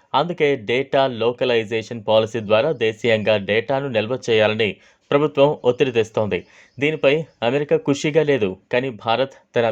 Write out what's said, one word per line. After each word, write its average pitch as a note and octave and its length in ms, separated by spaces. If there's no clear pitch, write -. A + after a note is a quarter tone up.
అందుకే D#3+ 280
డేటా C3+ 320
లోకలైజేషన్ A#2 840
పాలసీ A2 300
ద్వారా A#2 220
దేశీయంగా A2 520
డేటాను C3+ 480
నిల్వ A2 220
చేయాలని G#2+ 420
ప్రభుత్వం C#3+ 380
ఒత్తిడి C3 220
తెస్తోంది. G#2+ 460
దీనిపై D3+ 320
అమెరికా C#3+ 300
ఖుషీగా D3+ 440
లేదు, G#2+ 180
కానీ C3 160
భారత్ A#2+ 320
తన A#2+ 160